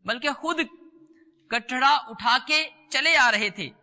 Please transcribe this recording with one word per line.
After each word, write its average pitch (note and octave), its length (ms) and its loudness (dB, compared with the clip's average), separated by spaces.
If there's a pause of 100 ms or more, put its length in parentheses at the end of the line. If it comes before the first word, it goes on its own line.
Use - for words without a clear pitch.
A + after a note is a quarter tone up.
بلکہ B3 260 -4
خود D#4+ 260 -4 (920)
گٹھڑا B3+ 540 2
اٹھا A3+ 400 0
کے D#4 220 0 (220)
چلے D4+ 260 2
آ B3 140 6
رہے G#3 200 0
تھے۔ D#3 180 -10 (140)